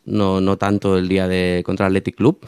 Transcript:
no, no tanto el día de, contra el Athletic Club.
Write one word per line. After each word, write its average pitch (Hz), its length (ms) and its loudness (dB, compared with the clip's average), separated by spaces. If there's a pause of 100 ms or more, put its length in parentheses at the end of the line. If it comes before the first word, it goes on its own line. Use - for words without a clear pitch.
no, 98 360 0
no 95 180 0
tanto 101 400 0
el 92 100 -2
día 95 180 0
de, 90 380 0
contra 95 220 -2
el 95 60 2
Athletic 95 240 -2
Club. 147 320 2